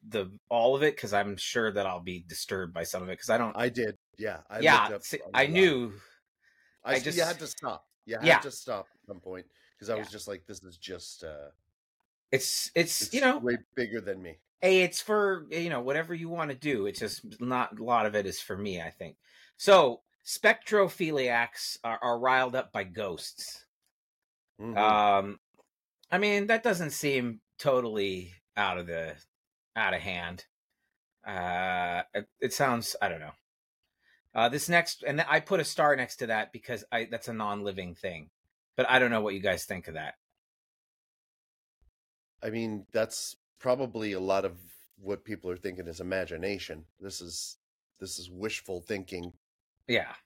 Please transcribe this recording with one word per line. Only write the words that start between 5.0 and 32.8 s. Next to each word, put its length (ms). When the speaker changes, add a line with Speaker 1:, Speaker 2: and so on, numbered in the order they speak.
Speaker 1:
see, 180
Speaker 2:
on 140
Speaker 1:
I 120
Speaker 2:
the 20
line. 280
Speaker 1:
knew. 240
Speaker 2:
I 80
Speaker 1:
I 60
Speaker 2:
s-, 120
you 20
Speaker 1:
just 100
Speaker 2:
had 180
to 60
stop. 400
You 120
had 80
Speaker 1:
Yeah. 160
Speaker 2:
to 80
stop 440
at 120
some 140
point, 260
'cause 120
I 60
was 100
Speaker 1:
Yeah. 40
Speaker 2:
just 180
like, 180
"This 160
is 160
just, 460
uh, 260
Speaker 1:
It's, 420
it's, 340
Speaker 2:
it's 40
Speaker 1:
you 80
know, 200
Speaker 2:
way 180
bigger 260
than 220
me." 180
Speaker 1:
hey, 220
it's 200
for, 480
you 200
know, 120
whatever 320
you 140
wanna 260
do. 320
It's 140
just 400
not 380
a 60
lot 220
of 80
it 120
is 140
for 180
me, 240
I 80
think. 260
So, 460
spectrophiliacs 1600
are, 180
are 160
riled 380
up 160
by 120
ghosts. 840
Speaker 2:
Mm-hmm. 400
Speaker 1:
Um, 160
I 80
mean, 300
that 160
doesn't 260
seem 500
totally 760
out 220
of 100
the, 280
out 180
of 80
hand. 440
Uh, 760
it, 140
it 140
sounds, 480